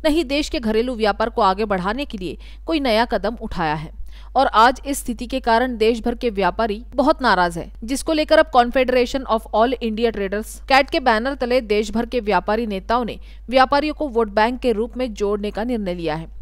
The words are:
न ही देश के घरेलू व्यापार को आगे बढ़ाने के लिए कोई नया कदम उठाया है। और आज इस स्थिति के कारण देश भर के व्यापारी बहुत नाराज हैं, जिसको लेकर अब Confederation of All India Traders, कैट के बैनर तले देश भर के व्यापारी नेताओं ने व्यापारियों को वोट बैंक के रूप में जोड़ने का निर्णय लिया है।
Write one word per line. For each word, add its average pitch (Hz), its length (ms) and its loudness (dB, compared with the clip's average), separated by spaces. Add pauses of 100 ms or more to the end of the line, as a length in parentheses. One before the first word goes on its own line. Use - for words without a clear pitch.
न 320 40 4
ही 311 160 2
देश 277 240 -2
के 311 120 -4
घरेलू 226 340 0
व्यापार 220 360 0
को 226 120 0
आगे 196 240 2
बढ़ाने 202 380 -2
के 220 140 -10
लिए 170 200 -8 (280)
कोई 320 140 0
नया 233 240 2
कदम 220 320 -2
उठाया 175 380 -2
है। 151 160 -8 (460)
और 269 120 4
आज 240 380 6
इस 277 120 -4
स्थिति 240 280 -6
के 262 140 -4
कारण 240 360 2
देश 233 240 2
भर 240 140 -2
के 240 160 -2
व्यापारी 202 520 0 (120)
बहुत 285 280 2
नाराज 180 360 2
हैं, - 120 -10 (140)
जिसको 269 280 -4
लेकर 311 260 4
अब 311 140 4
Confederation 254 760 2
of - 240 0
All 233 300 2
India 226 300 0
Traders, 202 420 -6 (140)
कैट 269 220 4
के 330 100 0
बैनर 247 340 2
तले 247 280 0
देश 208 280 0
भर 226 160 -2
के 240 160 -4
व्यापारी 208 440 0
नेताओं 220 380 -2
ने - 140 -8 (300)
व्यापारियों 277 460 4
को 302 140 -4
वोट 226 220 0
बैंक 220 300 2
के 247 120 2
रूप 220 240 -4
में 247 180 -4
जोड़ने 208 360 -2
का 202 140 -6
निर्णय 214 300 -2
लिया 165 200 -4
है। 165 280 -8